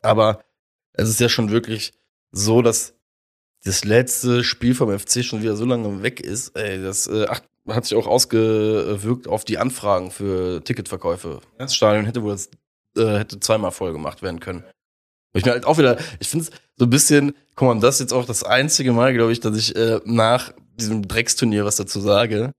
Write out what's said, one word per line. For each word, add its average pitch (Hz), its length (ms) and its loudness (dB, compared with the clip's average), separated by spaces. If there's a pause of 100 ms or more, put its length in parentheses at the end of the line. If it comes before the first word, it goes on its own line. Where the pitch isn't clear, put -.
aber 110 420 4 (480)
es 110 160 0
ist 113 100 0
ja 120 120 4
schon 110 200 0
wirklich 110 440 -2 (420)
so, 202 260 4
dass 117 320 0 (680)
das 98 200 -2
letzte 123 580 2
Spiel 120 320 0
vom 123 160 0
F 101 160 -4
C 123 160 -2
schon 110 180 -6
wieder 110 140 -2
so 107 100 -4
lange 107 380 -2
weg 123 180 -4
ist. 104 360 -10
Ey, 95 260 -6
das, 95 240 -4
äh, 107 220 -2
ach, - 120 -6 (280)
hat 110 180 -4
sich 107 100 -2
auch 117 120 0
ausgewirkt 110 1200 0
auf 110 160 -4
die 107 120 -4
Anfragen 98 540 -2
für 92 520 -4
Ticketverkäufe. 90 760 -6 (180)
Das 131 180 -6
Stadion 107 280 4
hätte 113 200 -4
wohl 104 80 -2
das, 95 180 -8 (480)
äh, 110 220 2
hätte 104 180 -10
zweimal 107 320 0
voll 90 220 -8
gemacht 76 280 -10
werden 87 200 -8
können. 90 240 -12 (680)
Und 101 60 0
ich 98 60 -2
mir 123 80 4
halt 123 120 -2
auch 156 140 4
wieder, 127 180 6 (220)
ich - 100 -8
find's 160 220 -4 (260)
so 123 100 4
ein 117 40 4
bisschen, 143 440 4 (200)
guck 131 140 2
mal, 113 120 2
das 120 140 4
ist - 60 0
jetzt 123 120 -4
auch 123 140 0
das 120 160 -6
einzige 127 500 2
Mal, 123 220 4
glaub 117 160 2
ich, 117 100 0
dass 107 160 -2
ich, 110 200 -2
äh, 113 280 0
nach 117 480 2 (220)
diesem 107 320 -4
Drecksturnier 110 580 0
was 104 120 -2
dazu 98 240 -6
sage. 107 580 0